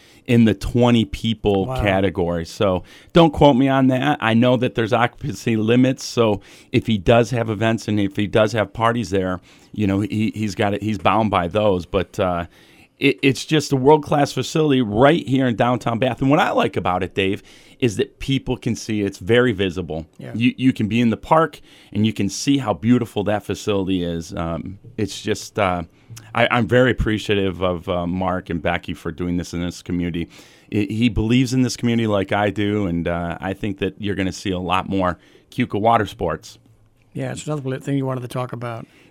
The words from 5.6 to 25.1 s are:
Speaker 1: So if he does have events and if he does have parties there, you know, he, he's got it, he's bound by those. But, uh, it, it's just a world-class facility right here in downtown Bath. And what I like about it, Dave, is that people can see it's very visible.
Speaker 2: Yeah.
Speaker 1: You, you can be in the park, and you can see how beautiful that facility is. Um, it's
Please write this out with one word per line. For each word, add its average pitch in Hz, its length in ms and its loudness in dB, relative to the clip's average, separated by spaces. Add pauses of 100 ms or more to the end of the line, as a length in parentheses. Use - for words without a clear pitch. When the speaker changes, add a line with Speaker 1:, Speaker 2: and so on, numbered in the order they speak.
Speaker 1:
So 107 380 0 (300)
if - 160 0
he 113 100 2
does 117 320 4
have 113 220 -2
events 113 360 -2
and 107 120 0
if 98 160 0
he 104 100 0
does 107 280 2
have 107 200 -2
parties 113 380 -2
there, 92 280 -2 (320)
you 107 140 -2
know, 98 140 2
he, 107 340 -2
he's 104 220 -6
got 101 180 0
it, 101 80 -6
he's 107 160 -2
bound 104 320 2
by 90 180 0
those. 95 380 0
But, - 340 -4
uh, 87 280 -2 (500)
it, 139 240 2
it's 135 220 0
just 147 300 0
a - 20 2
world-class 143 560 0
facility 139 500 0
right 123 460 2
here 131 200 0
in 113 100 -2
downtown 120 420 -2
Bath. 123 220 -2
And 135 80 2
what 151 100 4
I - 120 0
like - 260 -2
about 92 260 -2
it, 90 100 -8
Dave, 98 300 -2 (360)
is 107 180 0
that - 220 -4
people 131 360 -2
can 113 180 -4
see 104 280 -4
it's 98 160 -4
very 120 340 4
visible. 87 560 -4 (100)
Speaker 2:
Yeah. - 160 -14
Speaker 1:
You, 120 220 2
you 127 160 4
can 110 160 -2
be 113 140 0
in 120 80 4
the 107 80 0
park, 160 420 0 (320)
and 101 140 2
you 110 80 2
can 101 160 -4
see 139 280 0
how 110 160 -2
beautiful 110 520 0
that 104 180 -2
facility 95 580 -2
is. 85 320 -6
Um, 85 460 -6 (160)
it's 104 260 -4